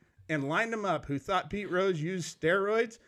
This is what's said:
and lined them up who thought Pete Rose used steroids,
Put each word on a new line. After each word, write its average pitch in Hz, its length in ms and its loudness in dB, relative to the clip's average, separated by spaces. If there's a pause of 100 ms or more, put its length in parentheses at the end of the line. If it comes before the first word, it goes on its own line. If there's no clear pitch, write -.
(280)
and 143 200 -2
lined 220 240 0
them 220 120 -2
up 165 220 -2
who 143 120 -2
thought 185 300 -2
Pete 202 220 -6
Rose 180 320 2
used 175 360 -4
steroids, 202 680 2